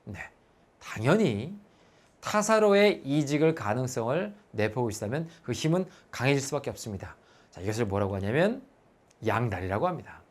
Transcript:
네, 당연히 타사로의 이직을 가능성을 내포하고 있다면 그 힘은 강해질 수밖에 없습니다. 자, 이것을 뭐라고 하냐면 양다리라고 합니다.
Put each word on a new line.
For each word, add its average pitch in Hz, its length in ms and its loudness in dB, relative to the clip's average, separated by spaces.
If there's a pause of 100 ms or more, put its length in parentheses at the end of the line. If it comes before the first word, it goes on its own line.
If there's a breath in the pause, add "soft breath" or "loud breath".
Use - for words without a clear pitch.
네, 98 160 -14 (640)
당연히 147 720 0 (600 soft breath)
타사로의 208 840 4
이직을 151 520 2
가능성을 127 800 -2 (180)
내포하고 107 380 0
있다면 113 380 -4 (140)
그 127 120 -4
힘은 170 320 0 (260 loud breath)
강해질 135 300 2
수밖에 135 280 -4
없습니다. 101 460 -10 (360 soft breath)
자, - 100 -16
이것을 107 240 0
뭐라고 98 300 0
하냐면 151 460 0 (640)
양다리라고 104 600 0
합니다. - 440 -8